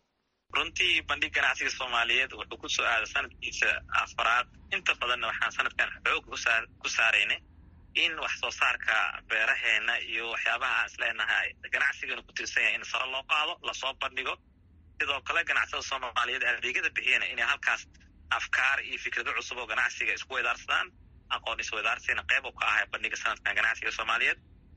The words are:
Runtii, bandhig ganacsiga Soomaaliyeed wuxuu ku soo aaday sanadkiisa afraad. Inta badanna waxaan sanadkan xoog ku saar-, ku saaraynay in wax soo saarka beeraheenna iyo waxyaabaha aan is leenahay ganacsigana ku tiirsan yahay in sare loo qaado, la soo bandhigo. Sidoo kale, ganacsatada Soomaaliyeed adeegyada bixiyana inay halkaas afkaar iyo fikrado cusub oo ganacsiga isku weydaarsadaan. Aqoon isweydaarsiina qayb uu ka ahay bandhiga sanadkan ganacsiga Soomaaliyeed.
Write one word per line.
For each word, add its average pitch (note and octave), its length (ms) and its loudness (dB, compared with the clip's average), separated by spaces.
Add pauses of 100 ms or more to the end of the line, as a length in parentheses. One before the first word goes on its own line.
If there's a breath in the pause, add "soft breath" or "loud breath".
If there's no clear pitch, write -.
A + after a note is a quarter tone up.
(520)
Runtii, E3 560 2
bandhig D3 240 0
ganacsiga C#3 400 2
Soomaaliyeed B2 640 2
wuxuu - 240 -10
ku - 80 -10
soo - 160 0
aaday A2+ 240 2
sanadkiisa B2 640 -2 (320)
afraad. A#2 440 2 (280)
Inta F3 240 0
badanna B2 320 0
waxaan A2+ 200 0
sanadkan B2 380 0 (140)
xoog D3+ 240 2
ku - 80 -8
saar-, A2+ 400 2
ku - 160 -6
saaraynay A2 480 4 (560)
in D#3+ 240 0
wax B2+ 240 -2
soo A#2+ 80 -2
saarka A#2 800 2
beeraheenna A2+ 640 2 (160)
iyo A2+ 160 -4
waxyaabaha A#2 480 0
aan A2+ 160 0
is - 80 -16
leenahay A2 480 0 (240)
ganacsigana C3 500 0
ku - 140 -20
tiirsan B2 280 0
yahay A2 120 4
in - 80 -6
sare B2 240 -2
loo C3 160 -4
qaado, D#3 400 0
la A#2+ 100 -4
soo C3 220 -4
bandhigo. C3 400 -4 (600)
Sidoo C#3 320 -4
kale, E3 160 0
ganacsatada C3+ 400 0
Soomaaliyeed B2 600 -2
adeegyada B2 460 0
bixiyana A#2+ 380 2
inay A#2+ 180 -2
halkaas B2+ 360 0 (500)
afkaar C3 480 2
iyo B2+ 180 -6
fikrado A#2+ 380 -4
cusub A#2+ 220 -6
oo A#2+ 100 -6
ganacsiga A2 480 0
isku - 180 -8
weydaarsadaan. B2+ 540 0 (420)
Aqoon A2+ 300 -2
isweydaarsiina A2 640 -2
qayb C3 240 2
uu A2+ 80 -10
ka G#2+ 100 -2
ahay G#2+ 220 2
bandhiga A2 300 -4
sanadkan G#2 380 -2
ganacsiga A2 360 0
Soomaaliyeed. A#2+ 480 0 (380)